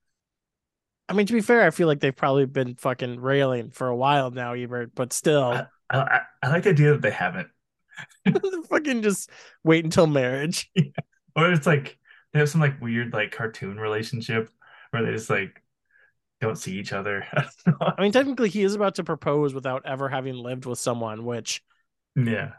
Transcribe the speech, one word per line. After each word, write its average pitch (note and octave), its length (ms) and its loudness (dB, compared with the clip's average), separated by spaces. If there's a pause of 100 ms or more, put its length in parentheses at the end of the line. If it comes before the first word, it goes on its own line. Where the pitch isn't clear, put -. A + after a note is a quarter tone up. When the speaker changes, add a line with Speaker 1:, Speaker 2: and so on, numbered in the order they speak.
(1080)
Speaker 1:
I F3+ 40 -6
mean, G3+ 140 2
to G#3+ 60 -2
be A#3 80 4
fair, A#3 240 6
I E3 60 6
feel E3+ 160 2
like C#3+ 140 2
they've C#3 160 0
probably C#3 300 2
been C3 280 -2
fucking B2 460 -6
railing C3 500 0
for - 180 -6
a B2 80 -2
while C3+ 360 2
now, B2 220 -8
Ebert, A#2+ 400 -8
but B2 180 -4
still. D3 320 2
Speaker 2:
I, B2 220 -2 (220)
I, C3+ 100 0
I, B2+ 220 0 (220)
I C3 60 0
like E3+ 160 2
the G#3 60 4
idea D3 220 6
that A2+ 100 0
they G#2 100 0
haven't. F#2 360 -6 (800)
Speaker 1:
<laughs> F#4 420 0
Fucking C4+ 340 0
just G3+ 280 -2 (320)
wait D#3+ 220 4
until E3 240 4
marriage. C#3 640 0
Speaker 2:
<laughs> - 40 -12
Yeah. C#3 140 4 (460)
Or E3+ 160 4
it's E3 140 2
like, D3 320 0 (340)
they D3+ 80 2
have D3 80 4
some, D#3+ 140 2
like, C#3 180 2
weird, A#2 320 -2
like, G#2+ 180 -2
cartoon G#2 480 -8
relationship A2 720 -4 (400)
where A#2 140 -2
they A2 80 -2
just, A2 180 -4
like, G2 320 -4 (800)
don't A2 180 -2
see F#2 200 -8
each G2+ 140 -10
other. G2 360 -4
<laughs> - 40 -18
I D3 120 0 (200)
don't D#3+ 160 4
know. - 180 0
Speaker 1:
I F3 40 0
mean, G3+ 80 4
technically, B3+ 380 2
he G3+ 160 -2
is G3 100 2
about G3+ 220 0
to F3+ 80 -4
propose D3 500 0
without C3 320 -4
ever C3+ 220 -4
having C3 260 -4
lived B2+ 320 -10
with B2 120 -6
someone, A2+ 460 -4
which A#2+ 380 -6 (540)
Speaker 2:
Yeah. G#2+ 420 0